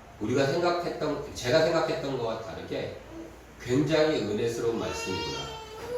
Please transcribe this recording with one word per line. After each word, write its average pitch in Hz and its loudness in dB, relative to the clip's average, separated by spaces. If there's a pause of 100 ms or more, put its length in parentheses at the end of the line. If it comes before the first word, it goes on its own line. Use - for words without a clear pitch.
(220)
우리가 127 4
생각했던, 170 0
제가 160 4
생각했던 143 2
것과 113 -2
다르게 - -6 (640)
굉장히 151 4
은혜스러운 117 0
말씀이구나. 95 -4 (600)